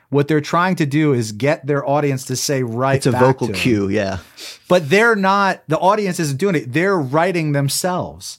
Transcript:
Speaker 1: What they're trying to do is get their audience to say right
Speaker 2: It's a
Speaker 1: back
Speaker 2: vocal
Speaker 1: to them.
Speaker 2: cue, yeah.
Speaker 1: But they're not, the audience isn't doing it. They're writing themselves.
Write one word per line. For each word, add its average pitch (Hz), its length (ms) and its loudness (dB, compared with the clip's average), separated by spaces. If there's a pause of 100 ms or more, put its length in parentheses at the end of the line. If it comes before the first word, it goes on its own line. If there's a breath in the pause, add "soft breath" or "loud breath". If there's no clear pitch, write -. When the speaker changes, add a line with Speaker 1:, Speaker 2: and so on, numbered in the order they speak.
Speaker 1:
What 143 180 2
they're 151 140 2
trying 175 360 0
to 165 100 0
do 147 260 2
is 113 200 -2
get 135 340 -2
their 139 200 -2
audience 139 400 -2
to 131 100 -6
say 135 260 -2
right 127 340 0
Speaker 2:
It's 135 80 -2
a 135 80 2
Speaker 1:
back 123 80 2
Speaker 2:
vocal 127 280 2
Speaker 1:
to 107 40 -4
them. 95 80 -6
Speaker 2:
cue, 104 300 2
yeah. 98 300 -2 (480 loud breath)
Speaker 1:
But 180 200 2
they're 220 280 4
not, 190 520 2
the 151 100 0
audience 190 400 0
isn't 143 220 -2
doing 190 140 0
it. 123 180 -4
They're 185 260 0
writing 156 540 0
themselves. 139 880 -4